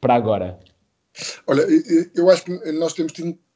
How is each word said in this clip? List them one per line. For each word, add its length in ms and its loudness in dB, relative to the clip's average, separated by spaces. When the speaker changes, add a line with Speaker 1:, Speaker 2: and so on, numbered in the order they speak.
Speaker 1:
para 140 4
agora? 440 -2
Speaker 2:
Olha, 160 2
eu, 520 2
eu 160 4
acho 140 2
que 280 -8
nós 220 -4
temos 180 -6
tido, 260 -10